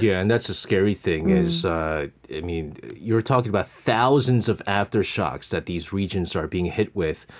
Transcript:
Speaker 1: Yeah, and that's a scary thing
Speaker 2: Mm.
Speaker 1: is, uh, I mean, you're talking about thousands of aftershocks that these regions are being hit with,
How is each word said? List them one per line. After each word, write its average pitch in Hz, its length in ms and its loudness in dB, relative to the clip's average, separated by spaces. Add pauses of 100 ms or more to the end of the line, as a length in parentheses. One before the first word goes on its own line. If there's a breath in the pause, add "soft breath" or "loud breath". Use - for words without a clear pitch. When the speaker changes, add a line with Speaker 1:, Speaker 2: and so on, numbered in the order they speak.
Speaker 1:
Yeah, 101 180 4
and 98 120 2
that's 117 180 2
a 95 60 -4
scary 101 400 2
thing 82 320 -2
Speaker 2:
Mm. 92 180 4
Speaker 1:
is, 85 220 0
uh, 80 400 -2 (280)
I 78 60 -6
mean, 82 340 -6 (220)
you're 110 240 0
talking 123 300 0
about 98 180 0
thousands 123 800 2
of 107 180 0
aftershocks 101 840 -2
that 85 160 -4
these 87 260 -6
regions 95 420 -2
are 78 120 -2
being 87 200 -2
hit 101 300 -2
with, 80 300 -4 (140 soft breath)